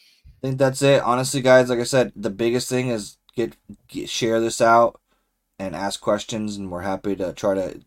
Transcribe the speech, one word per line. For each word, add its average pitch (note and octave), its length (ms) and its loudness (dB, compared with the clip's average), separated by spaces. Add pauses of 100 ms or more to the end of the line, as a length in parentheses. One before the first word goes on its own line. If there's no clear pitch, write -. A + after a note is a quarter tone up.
(260)
I - 220 -12
think C3 100 -4
that's C3+ 240 0
it. C#3 200 4
Honestly, B2+ 380 -2
guys, B2+ 300 6
like A#2+ 80 0
I A#2+ 60 -2
said, A#2+ 300 0
the G#2 160 -6
biggest A#2 380 -2
thing B2+ 200 -2
is A2 280 -6 (180)
get, A2+ 220 -4 (320)
get, - 220 -10
share A2+ 300 0
this A2+ 200 -2
out A#2 400 4 (580)
and F#2+ 180 -8
ask G2 240 -6
questions, G#2+ 560 -4
and F#2+ 140 -10
we're F2 120 -8
happy G2 340 -4
to F2+ 160 -6
try G2+ 220 -2
to F#2 320 -6